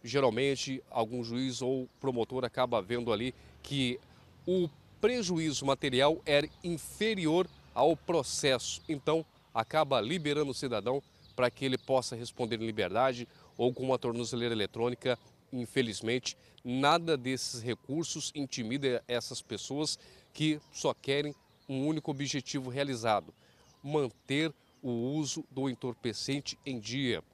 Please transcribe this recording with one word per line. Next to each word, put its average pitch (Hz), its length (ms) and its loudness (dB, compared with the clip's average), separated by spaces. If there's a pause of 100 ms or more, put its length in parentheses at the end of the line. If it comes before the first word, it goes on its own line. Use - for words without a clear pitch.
geralmente 131 840 0
algum 120 340 -2
juiz 120 380 -4
ou 127 260 -2 (120)
promotor 127 440 -2
acaba 120 380 0
vendo 117 320 -2
ali 107 220 -2 (260)
que 127 380 -2 (480)
o 180 200 2 (320)
prejuízo 175 640 0
material 139 640 4
era 147 240 4 (140)
inferior 180 840 0 (240)
ao 147 240 4
processo. - 920 0
Então, 156 340 0 (300)
acaba 135 480 2
liberando 147 480 0
o 123 60 -4
cidadão 123 480 -2 (320)
pra 123 160 4
que - 120 -8
ele 131 140 2
possa 127 380 0
responder 117 440 -4
em 113 60 -4
liberdade 113 640 0 (280)
ou 127 160 2
com 127 120 -6
uma 131 160 2
tornozeleira 117 560 -2
eletrônica. 117 600 0 (380)
Infelizmente, 120 840 -2 (280)
nada 147 520 2
desses 123 460 -4
recursos 139 720 -4
intimida 131 720 -2
essas 120 320 -4
pessoas 139 600 -4 (340)
que 151 260 0 (120)
só - 240 -2
querem 143 400 -2 (340)
um 135 160 0
único 156 240 -2
objetivo 135 640 -4
realizado: 117 600 0 (520)
manter 143 680 0 (300)
o 127 80 -4
uso 135 640 -2
do 131 180 -2
entorpecente 127 960 -4
em 131 140 -6
dia. 113 440 -2 (100)